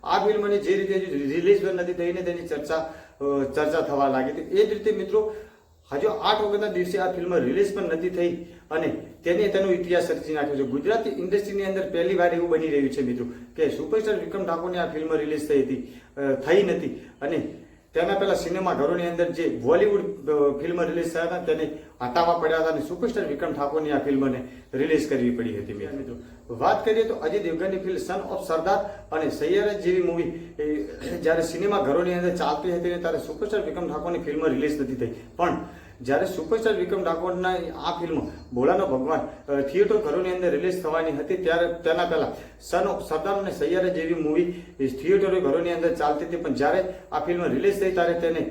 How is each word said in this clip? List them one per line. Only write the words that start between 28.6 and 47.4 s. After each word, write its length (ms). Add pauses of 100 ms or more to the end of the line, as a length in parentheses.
અને 140
સૈયારા 420
જેવી 300
મૂવી, 560
એ, 240 (400)
જ્યારે 200
સિનેમાઘરોની 720
અંદર 220
ચાલતી 400
હતી 140
ને 60
ત્યારે 220
સુપરસ્ટાર 420
વિક્રમ 280
ઠાકોરની 300
ફિલ્મ 280
રિલીઝ 340
નથી 140
થઈ, 200 (220)
પણ 200 (440)
જ્યારે 260
સુપરસ્ટાર 460
વિક્રમ 320
ઠાકોરના 520 (200)
આ 240
ફિલ્મ 300 (220)
ભોળાનો 340
ભગવાન, 680
અ, 80
થિયેટર 360
ઘરોની 360
અંદર 180
રિલીઝ 320
થવાની 280
હતી 260
ત્યારે 360
તેના 320
પહેલા 280 (400)
son 100
of 260
સરદાર 260
અને 180
સૈયારા 360
જેવી 260
મૂવી 380 (260)
થિયેટર 600
ઘરોની 320
અંદર 220
ચાલતી 300
હતી, 120
પણ 180
જ્યારે 300 (280)
આ 120
ફિલ્મ 200